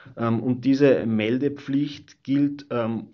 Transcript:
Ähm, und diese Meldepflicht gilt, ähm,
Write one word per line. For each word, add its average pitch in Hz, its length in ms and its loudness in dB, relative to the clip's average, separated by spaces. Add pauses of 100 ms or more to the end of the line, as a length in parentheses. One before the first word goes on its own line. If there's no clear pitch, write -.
(160)
Ähm, 117 240 0
und 123 240 -4
diese 135 420 4
Meldepflicht 131 1160 -2
gilt, 143 480 -2
ähm, 113 440 -4